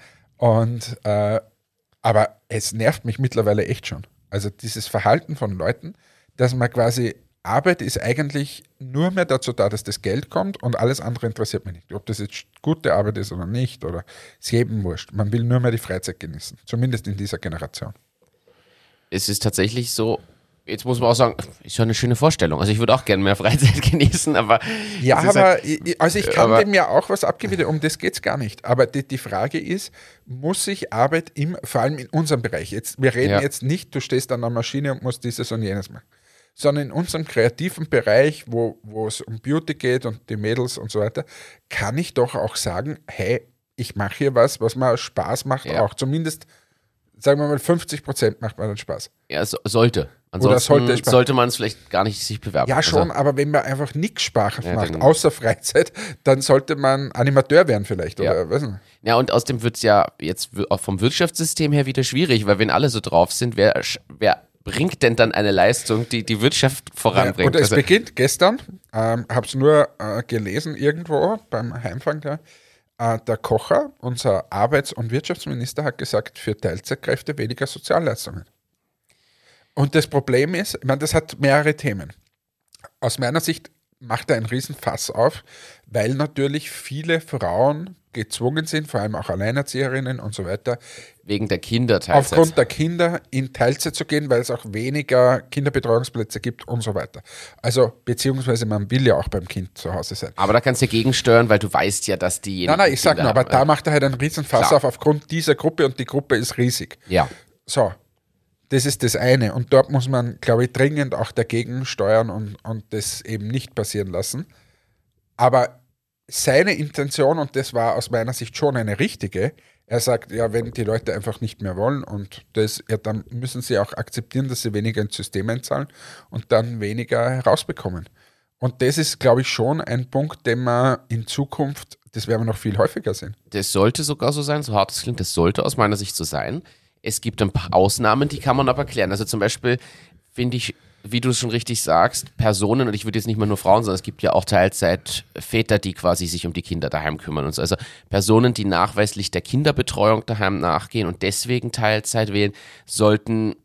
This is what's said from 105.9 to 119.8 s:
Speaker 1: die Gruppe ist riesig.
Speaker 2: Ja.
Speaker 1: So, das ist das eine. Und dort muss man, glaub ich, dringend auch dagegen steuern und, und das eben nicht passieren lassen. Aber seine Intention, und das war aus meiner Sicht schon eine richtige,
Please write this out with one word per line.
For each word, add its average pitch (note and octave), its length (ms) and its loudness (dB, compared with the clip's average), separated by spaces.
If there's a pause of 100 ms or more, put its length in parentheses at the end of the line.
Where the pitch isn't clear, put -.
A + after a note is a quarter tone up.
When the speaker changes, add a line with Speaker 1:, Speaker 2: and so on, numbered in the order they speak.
Speaker 1:
die B2+ 60 -4
Gruppe C#3 300 -2
ist A#2 220 -2
riesig. A#2+ 400 -2 (100)
Speaker 2:
Ja. D#2+ 220 2 (360)
Speaker 1:
So, G#2+ 280 0 (760)
das C3 160 2
ist - 180 -4
das A#2+ 120 2
eine. B2+ 380 4
Und B2 200 -4
dort C3 180 8
muss B2+ 160 0
man, A#2+ 320 -2
glaub A#2 220 2
ich, B2 100 0
dringend C#3+ 420 0
auch - 180 -4
dagegen A#2 540 -2
steuern A2 440 2
und, G#2 340 -8
und A2 280 -10
das - 300 -6
eben G#2+ 260 -8
nicht B2+ 280 -6
passieren G#2 320 -4
lassen. F#2+ 380 -6 (880)
Aber B2+ 460 4 (460)
seine E3 460 2
Intention, D3 640 0
und C#3+ 160 -6
das C3 180 -4
war A#2 220 0
aus - 140 -4
meiner A#2 240 -2
Sicht - 240 -10
schon C#3 200 0
eine G#2+ 220 -2
richtige, A2 540 -2 (320)